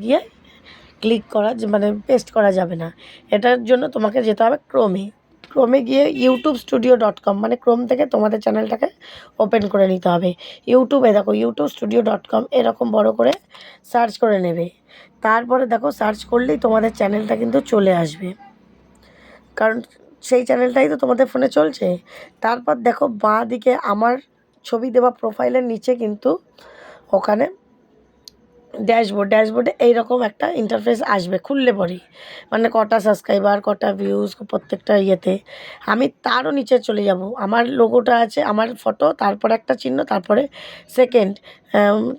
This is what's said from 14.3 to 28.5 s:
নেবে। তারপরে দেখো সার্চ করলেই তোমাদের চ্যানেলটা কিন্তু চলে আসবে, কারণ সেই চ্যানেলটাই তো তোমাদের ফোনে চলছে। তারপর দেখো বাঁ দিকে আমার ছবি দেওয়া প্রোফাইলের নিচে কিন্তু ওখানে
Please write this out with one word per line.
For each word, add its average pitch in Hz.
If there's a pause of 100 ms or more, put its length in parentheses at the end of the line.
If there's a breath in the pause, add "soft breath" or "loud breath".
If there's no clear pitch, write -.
নেবে। 170 (600 loud breath)
তারপরে 240
দেখো 233 (120)
সার্চ 214 (100)
করলেই 240
তোমাদের 220
চ্যানেলটা 214
কিন্তু 233 (140)
চলে 202 (100)
আসবে, 160 (1300 soft breath)
কারণ 220 (520)
সেই 254
চ্যানেলটাই 254
তো 302
তোমাদের 247
ফোনে 254
চলছে। 294 (580 loud breath)
তারপর 247 (140)
দেখো 240 (180)
বাঁ 214 (100)
দিকে 247 (200)
আমার 226 (540)
ছবি 233
দেওয়া 247 (100)
প্রোফাইলের 247
নিচে 226 (100)
কিন্তু 208 (880 loud breath)
ওখানে 214 (1400)